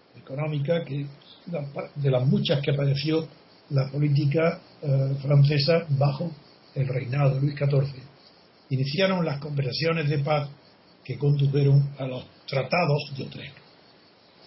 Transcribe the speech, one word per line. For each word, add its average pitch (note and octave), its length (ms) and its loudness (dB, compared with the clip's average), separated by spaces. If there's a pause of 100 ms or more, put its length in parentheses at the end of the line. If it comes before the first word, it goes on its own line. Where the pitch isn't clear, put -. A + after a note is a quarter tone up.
(160)
económica D3+ 680 -2
que, C#3 220 -6 (880)
de C#3 160 0
las B2+ 160 2
muchas E3+ 360 2
que D3 100 0
padeció C#3+ 560 0 (420)
la C#3 200 0
política, D3 680 2 (220)
eh, C3+ 380 0
francesa C#3+ 720 4
bajo C#3+ 400 0 (440)
el C3 140 -2
reinado B2 460 0
de C3+ 80 -2
Luis C#3+ 120 0
catorce, C#3+ 480 0 (680)
iniciaron F3 540 0
las C#3+ 160 -2
conversaciones D3 680 -2
de D3+ 100 0
paz D3 300 -2 (560)
que A#2 140 -8
condujeron C#3 800 4
a C3 80 -6
los B2+ 200 -10 (200)
tratados C#3+ 680 -2
de A#2 80 -8
Utrecht. - 320 -16 (920)